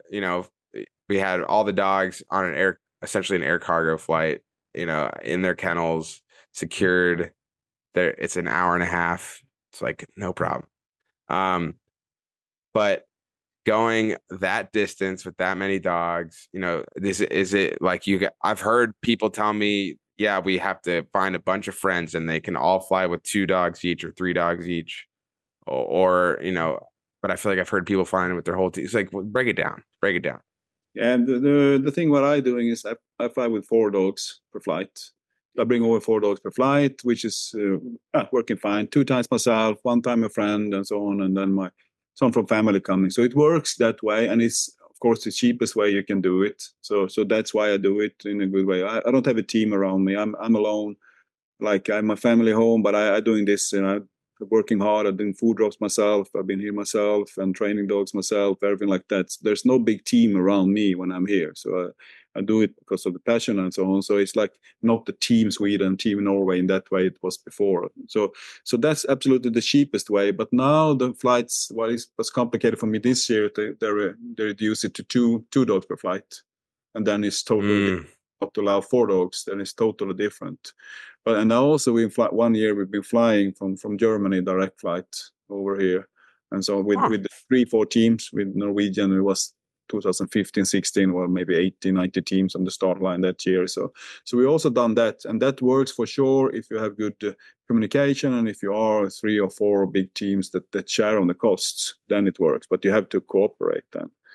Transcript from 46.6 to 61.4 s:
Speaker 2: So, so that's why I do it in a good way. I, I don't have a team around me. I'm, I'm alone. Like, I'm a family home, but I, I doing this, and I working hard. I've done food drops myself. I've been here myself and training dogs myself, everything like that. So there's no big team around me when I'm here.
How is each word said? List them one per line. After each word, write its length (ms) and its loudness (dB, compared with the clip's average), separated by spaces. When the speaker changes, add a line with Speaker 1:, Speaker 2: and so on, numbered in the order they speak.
Speaker 2:
So, 260 0
so 160 0
that's 300 0
why 180 2
I 60 2
do 220 0
it 160 -2
in 160 -4
a 60 0
good 180 0
way. 180 0
I, 160 -4
I 120 0
don't 160 2
have 100 2
a 60 0
team 300 0
around 300 0
me. 120 2
I'm, 240 -4
I'm 160 2
alone. 400 -2
Like, 300 0
I'm 200 0
a 60 0
family 360 4
home, 300 4
but 140 2
I, 220 2
I 20 0
doing 260 2
this, 280 0
and 140 0
I 120 0
working 400 0
hard. 280 2
I've 100 -2
done 160 -4
food 240 0
drops 240 0
myself. 540 2
I've 120 -4
been 120 -4
here 140 -6
myself 640 -2
and 180 -2
training 320 -2
dogs 260 0
myself, 500 0
everything 260 0
like 200 -2
that. 220 0
So 120 -14
there's 220 0
no 140 6
big 260 0
team 320 4
around 360 4
me 220 2
when 160 -6
I'm 140 -4
here. 300 0